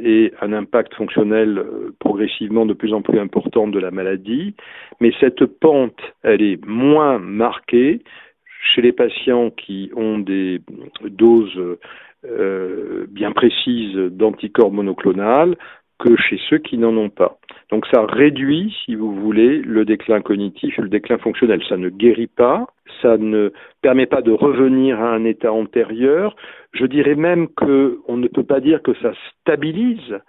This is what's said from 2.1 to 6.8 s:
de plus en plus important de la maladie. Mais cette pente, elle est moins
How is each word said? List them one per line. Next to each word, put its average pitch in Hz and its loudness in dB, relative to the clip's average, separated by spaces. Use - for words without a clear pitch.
de 107 0
plus 107 -4
en 104 -2
plus - 2
important 107 -2
de 101 -2
la 90 -4
maladie. 95 -6
Mais 113 4
cette 127 2
pente, 139 0
elle 107 2
est 98 0
moins 135 2